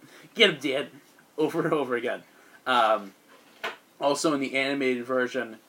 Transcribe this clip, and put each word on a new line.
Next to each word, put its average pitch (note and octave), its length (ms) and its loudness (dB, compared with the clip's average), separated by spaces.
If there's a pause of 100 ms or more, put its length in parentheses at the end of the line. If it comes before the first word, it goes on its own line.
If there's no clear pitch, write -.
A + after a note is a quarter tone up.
(340)
Get G#3 160 6
him, D#3 100 -4
Dad." C3+ 300 -2 (460)
Over D#3 280 0
and D#3+ 80 -2
over C3 220 0
again. A2+ 300 -4 (420)
Um, A2 460 2 (880)
also C#3+ 340 2
in C#3 60 -2
the C3 160 -4
animated C3+ 480 0
version, B2 540 -2 (100)